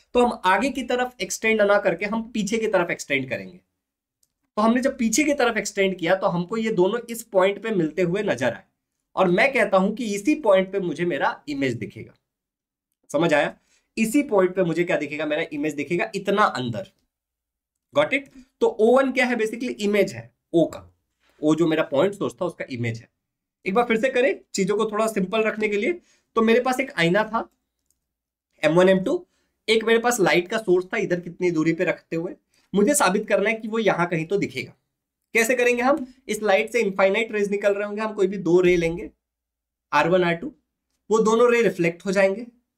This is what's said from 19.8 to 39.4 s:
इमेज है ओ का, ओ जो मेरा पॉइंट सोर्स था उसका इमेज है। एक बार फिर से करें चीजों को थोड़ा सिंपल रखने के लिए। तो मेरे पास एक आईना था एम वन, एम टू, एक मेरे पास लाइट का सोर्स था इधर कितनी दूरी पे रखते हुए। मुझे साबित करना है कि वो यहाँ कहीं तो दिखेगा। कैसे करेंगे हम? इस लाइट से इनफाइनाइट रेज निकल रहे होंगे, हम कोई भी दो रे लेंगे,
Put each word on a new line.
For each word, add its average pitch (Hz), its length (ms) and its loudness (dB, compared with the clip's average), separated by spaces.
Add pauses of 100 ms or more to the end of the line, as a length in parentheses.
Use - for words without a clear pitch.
इमेज 202 320 0
है - 180 -16 (220)
ओ 165 120 4
का, - 140 -8 (640)
ओ 151 140 2
जो 165 120 0
मेरा 156 160 0
पॉइंट 175 300 0
सोर्स - 280 -6
था 180 40 -2
उसका 165 240 -8
इमेज 117 300 -6
है। - 100 -20 (560)
एक 190 80 -4
बार 240 120 0
फिर 220 120 0
से 262 120 0
करें 262 240 2 (200)
चीजों 196 240 0
को 220 80 0
थोड़ा 214 220 -2
सिंपल 214 340 -2
रखने 214 260 -2
के 208 100 -2
लिए। 349 220 -2 (360)
तो 226 60 2
मेरे 226 200 4
पास 254 180 -2
एक 262 180 -6
आईना 175 260 2
था 214 260 -6 (1120)
एम 156 100 2
वन, 185 160 6
एम 190 100 4
टू, 285 260 -2 (420)
एक 220 160 2
मेरे 226 160 4
पास 233 200 0
लाइट 175 280 2
का 226 100 -4
सोर्स 180 280 0
था 226 120 -8
इधर 175 220 -2
कितनी 175 320 -4
दूरी 156 220 0
पे 175 100 -2
रखते 165 320 -4
हुए। 175 200 -6 (380)
मुझे 202 220 4
साबित 196 320 0
करना 202 220 0
है 226 60 -2
कि 220 120 -10
वो 220 120 -4
यहाँ 175 280 0
कहीं 160 180 -4
तो 202 120 -2
दिखेगा। 135 360 -6 (600)
कैसे 226 200 2
करेंगे 240 280 2
हम? 277 220 0 (220)
इस 208 160 -6
लाइट 208 280 2
से 233 100 0
इनफाइनाइट 202 500 0
रेज 202 200 -2
निकल 202 220 2
रहे 208 140 -4
होंगे, 208 140 -8
हम 214 120 -6
कोई 196 140 2
भी 202 120 -6
दो 170 220 4
रे 180 140 4
लेंगे, 170 340 -4 (800)